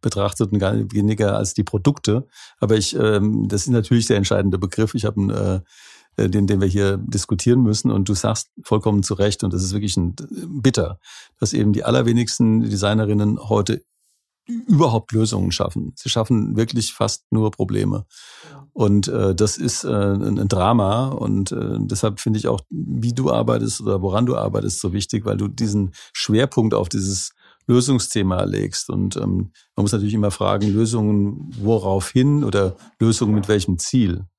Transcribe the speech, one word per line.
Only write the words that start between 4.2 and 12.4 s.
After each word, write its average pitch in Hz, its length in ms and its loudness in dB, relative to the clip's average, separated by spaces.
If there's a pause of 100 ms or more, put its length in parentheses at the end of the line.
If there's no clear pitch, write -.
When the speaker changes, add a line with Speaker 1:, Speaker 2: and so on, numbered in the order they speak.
Speaker 1:
Begriff. 101 360 -2
Ich 113 100 -2
hab 104 120 -2
einen, 98 140 0
äh, 98 300 -2 (560)
äh, 104 120 2
den, 101 180 2
den 98 140 2
wir 101 80 2
hier 98 300 2
diskutieren 107 640 0
müssen. 113 280 2
Und 98 180 0
du 104 60 0
sagst 107 360 -2 (120)
vollkommen 104 400 2
zu 104 120 -2
Recht, 101 300 0
und 95 80 0
das 92 100 -2
ist 95 100 -4
wirklich 101 240 -2
ein, 90 180 -2 (340)
bitter, 131 500 -2 (400)
dass - 140 -2
eben 107 200 2
die - 120 -2
allerwenigsten 117 760 2